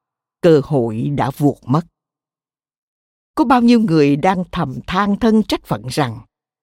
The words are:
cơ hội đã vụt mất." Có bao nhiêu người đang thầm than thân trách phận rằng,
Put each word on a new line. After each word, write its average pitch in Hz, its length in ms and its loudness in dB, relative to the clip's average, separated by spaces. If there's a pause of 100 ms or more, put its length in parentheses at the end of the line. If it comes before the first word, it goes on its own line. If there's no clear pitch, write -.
(400)
cơ 160 240 6
hội 123 500 -4
đã 135 160 -2
vụt 143 320 0
mất." 151 200 -2 (1500)
Có 311 100 0
bao 247 180 2
nhiêu 233 180 4
người 156 360 2
đang 185 360 -2
thầm 135 340 -6
than 202 320 -2
thân 220 240 2
trách - 220 -6
phận 107 260 -8
rằng, 117 300 -4 (420)